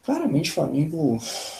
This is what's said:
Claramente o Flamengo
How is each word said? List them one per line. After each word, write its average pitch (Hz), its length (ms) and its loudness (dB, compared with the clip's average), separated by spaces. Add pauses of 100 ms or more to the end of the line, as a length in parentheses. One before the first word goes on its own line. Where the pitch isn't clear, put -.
Claramente 262 460 2
o - 40 -6
Flamengo 143 640 2 (400)